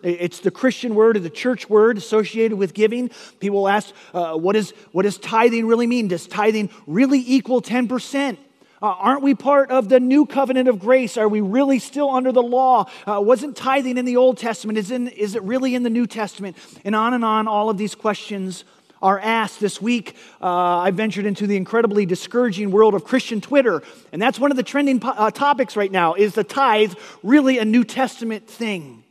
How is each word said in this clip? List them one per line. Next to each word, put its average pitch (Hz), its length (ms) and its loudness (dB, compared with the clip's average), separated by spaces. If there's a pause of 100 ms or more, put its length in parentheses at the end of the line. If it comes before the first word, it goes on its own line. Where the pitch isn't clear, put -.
I-, 180 40 -2
it's 175 320 -6
the 190 100 -2
Christian 240 440 -4
word 220 220 4
or 196 40 0
the 160 100 -8
church - 400 -6
word 214 260 4
associated 214 640 -2
with 190 160 -4
giving. 226 340 0 (320)
People 202 220 -2
will 196 60 0
ask, 202 260 -2 (180)
uh, 165 220 -4
"What 175 220 0
is, 208 180 -2 (180)
what 190 120 0
does 202 120 -2
tithing 226 500 2
really 233 200 2
mean? 233 220 0
Does 170 180 -6
tithing 214 420 0 (180)
really 254 400 2
equal 247 360 0
ten 240 260 -2
percent? 254 500 -4 (440)
Uh, 208 60 -2
aren't 202 340 0
we 277 120 2
part 277 360 2
of 254 180 0
the 254 120 6
new 262 260 4
covenant 262 420 0
of 226 100 2
grace? 240 380 2
Are 214 120 2
we 214 120 0
really 254 380 2
still 277 320 -4
under 254 200 0
the 247 120 2
law? 247 480 2 (160)
Uh, 202 160 -2
wasn't 240 340 0
tithing 262 400 -2
in 247 80 -2
the 247 140 0
Old 254 180 4
Testament? 214 400 -6
Is 208 140 -4
in, 247 180 -4
is 208 260 -6
it 220 100 -6
really 254 300 -2
in 247 80 -2
the 247 60 -2
New 233 180 0
Testament?" 196 520 -10 (260)
And 202 100 -4
on 226 200 0
and 233 100 -2
on, 220 240 0
all 214 220 0
of 202 80 -2
these 208 160 -6
questions 196 680 -6 (380)
our 190 180 2
ask 220 380 -2
this 202 220 -4
week, 226 360 -2 (240)
uh, 185 60 -4 (320)
I 180 120 0
ventured 202 360 -4
into 208 200 -2
the 202 100 0
incredibly 208 500 0
discouraging 202 640 -2
world 208 240 6
of 185 100 -2
Christian 233 380 -2
Twitter, 240 400 2 (280)
and 165 120 -6
that's 233 180 0
one 285 100 2
of 269 60 0
the 254 60 -2
trending 269 380 0
po-, 240 100 -4
uh, 214 200 0
topics 277 460 -2
right 202 160 -2
now. 175 220 2
Is 202 200 2
the 208 100 -2
tithe 214 500 0 (280)
really 262 360 4
a 220 60 0
New 220 200 2
Testament 233 640 -6
thing? 156 640 -10